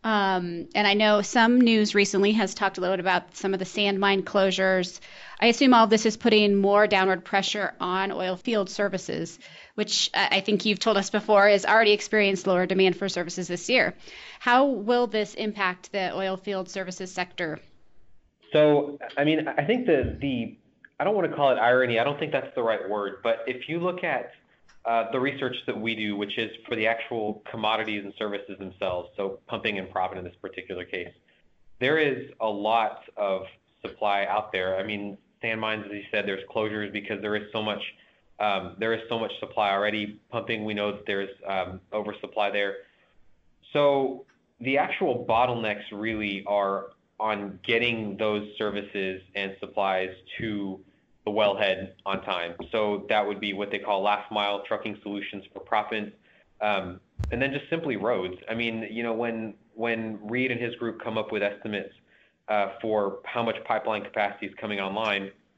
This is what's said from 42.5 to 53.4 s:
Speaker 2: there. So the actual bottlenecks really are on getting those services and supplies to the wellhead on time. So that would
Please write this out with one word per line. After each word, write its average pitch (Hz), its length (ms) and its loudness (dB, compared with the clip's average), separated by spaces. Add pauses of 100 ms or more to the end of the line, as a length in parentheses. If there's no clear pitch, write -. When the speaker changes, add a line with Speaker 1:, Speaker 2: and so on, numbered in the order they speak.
Speaker 2:
there. 101 260 -2 (960)
So 139 520 2 (360)
the 131 180 0
actual 147 500 -2
bottlenecks 113 640 0
really 104 540 -4
are 101 300 0 (420)
on 101 440 -4
getting 113 540 0
those 107 280 0 (120)
services 98 640 -6 (140)
and 98 260 -6
supplies 95 500 -2 (280)
to 101 420 -6 (440)
the 107 60 -2
wellhead 101 640 2 (120)
on 98 180 -4
time. 85 320 -4 (160)
So 104 380 -2
that 107 180 2
would 101 140 -6